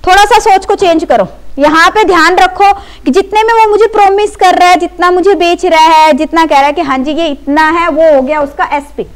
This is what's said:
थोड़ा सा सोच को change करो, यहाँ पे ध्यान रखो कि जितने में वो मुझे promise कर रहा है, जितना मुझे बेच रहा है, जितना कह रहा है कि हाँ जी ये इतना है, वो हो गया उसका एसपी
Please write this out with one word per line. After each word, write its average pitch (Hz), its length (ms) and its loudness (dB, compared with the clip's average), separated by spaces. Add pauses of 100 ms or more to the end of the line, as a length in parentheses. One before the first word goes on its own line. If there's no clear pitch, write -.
थोड़ा 381 180 4
सा 427 160 2
सोच 392 260 0
को 427 80 -2
change 339 300 0
करो, 233 220 0 (320)
यहाँ 320 320 2
पे 427 140 0
ध्यान 339 320 2
रखो 392 360 2 (320)
कि 294 60 -2
जितने 392 320 0
में 453 120 0
वो 440 160 2
मुझे 415 220 2
promise 403 440 0
कर 359 220 2
रहा 359 100 2
है, 359 80 4
जितना 349 340 -2
मुझे 370 260 2
बेच 349 300 -2
रहा 320 200 2
है, 311 280 4
जितना 311 320 -2
कह 302 100 -2
रहा 277 100 2
है 294 60 -2
कि 339 100 -4
हाँ 269 160 -4
जी 269 140 -6
ये 320 160 -4
इतना 294 420 -2
है, 339 180 -2
वो 320 260 2
हो 269 80 2
गया 302 180 -4
उसका 285 240 -6 (120)
एसपी 277 400 -10